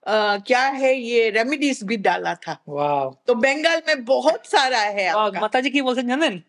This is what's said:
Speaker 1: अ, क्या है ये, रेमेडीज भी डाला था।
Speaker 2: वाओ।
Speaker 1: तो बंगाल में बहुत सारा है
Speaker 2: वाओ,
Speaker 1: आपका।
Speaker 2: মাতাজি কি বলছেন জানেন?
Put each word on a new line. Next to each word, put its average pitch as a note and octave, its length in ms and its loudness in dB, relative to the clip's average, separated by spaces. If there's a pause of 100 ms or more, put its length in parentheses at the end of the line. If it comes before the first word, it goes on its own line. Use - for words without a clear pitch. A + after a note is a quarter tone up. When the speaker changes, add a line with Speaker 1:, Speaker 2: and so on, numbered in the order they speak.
Speaker 1:
अ, G#3 300 0
क्या B3 300 0
है C4+ 280 0
ये, A#3 340 0
रेमेडीज C4 540 -2
भी A3 140 -2
डाला F3+ 380 0
था। - 340 -12
Speaker 2:
वाओ। C#3+ 460 -2 (120)
Speaker 1:
तो B3 80 4
बंगाल D4+ 520 2
में C#4+ 180 -2
बहुत C4 400 0
सारा C4 340 2
है G3+ 340 0
Speaker 2:
वाओ, G#3+ 120 2
Speaker 1:
आपका। G3 160 -2
Speaker 2:
মাতাজি B3+ 280 0
কি C#4 120 0
বলছেন B3+ 260 -2
জানেন? B3+ 420 -2